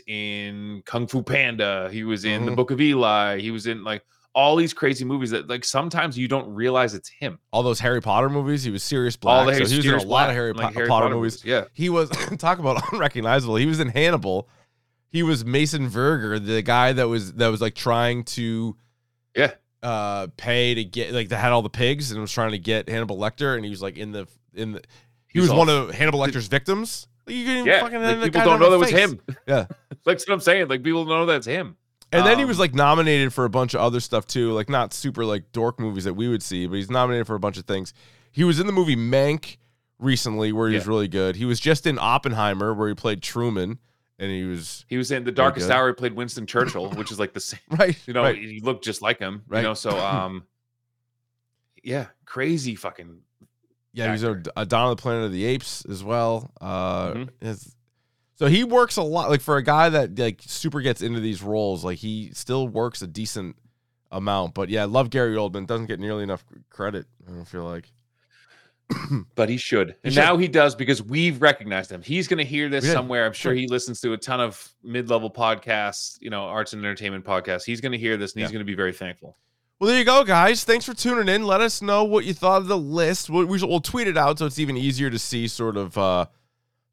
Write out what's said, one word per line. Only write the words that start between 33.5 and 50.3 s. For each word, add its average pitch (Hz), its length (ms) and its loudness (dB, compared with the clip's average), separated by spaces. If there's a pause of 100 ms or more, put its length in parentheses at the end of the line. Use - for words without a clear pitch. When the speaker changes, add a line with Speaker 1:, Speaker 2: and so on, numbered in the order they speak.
Speaker 2:
of 98 80 0
other 120 180 2
stuff 113 280 -2
too, 117 240 0
like, 107 180 -2
not 123 240 0
super, 120 320 -4
like, 104 260 -4
dork 117 280 -2
movies 101 240 -4
that 95 100 -2
we 110 140 -2
would 113 160 -2
see, 90 240 -4
but 90 80 -4
he's 101 160 -4
nominated 123 340 0
for 113 80 -6
a 104 60 -4
bunch 101 180 -4
of 92 80 -12
things. 95 260 -4 (400)
He 151 120 0
was 165 160 4
in 196 80 0
the 202 40 0
movie 175 240 2
Mank 135 640 0 (400)
recently, 110 540 0
where 110 180 0
he 110 60 2
was 101 100 -2
Speaker 1:
Yeah. 110 40 -2
Speaker 2:
really 107 180 2
good. 95 300 0
He 117 80 -4
was 120 140 0
just 156 280 2
in 139 120 2
Oppenheimer, 110 720 0
where 107 160 0
he 104 60 -2
played 104 300 -4
Truman, 113 560 -4 (400)
and 98 100 -6
he 95 140 -4
was 87 440 -10
Speaker 1:
He 127 100 -6
was 127 120 -4
in 131 140 -4
The 120 80 -2
Speaker 2:
really - 60 -12
Speaker 1:
Darkest 131 320 4
Speaker 2:
good. 127 60 4
Speaker 1:
Hour. 131 120 4
He 123 80 2
played 123 180 -4
Winston 117 320 -8
Churchill, 98 460 -2
which 107 200 -8
is, 101 80 -8
like, 101 140 -2
the 101 60 -10
same. - 260 -10
Speaker 2:
<laughs> - 40 -20 (100)
Right, 185 260 4
Speaker 1:
You 123 80 -8
know, 123 80 2
Speaker 2:
right. 123 160 2
Speaker 1:
he 107 220 -12
looked 123 240 -4
just 107 180 -6
like 113 160 0
him. 101 300 -8
Speaker 2:
Right. 110 140 -2
Speaker 1:
You 110 80 0
know, 107 40 -2
so, 104 260 -2
um, 95 440 -4 (1400)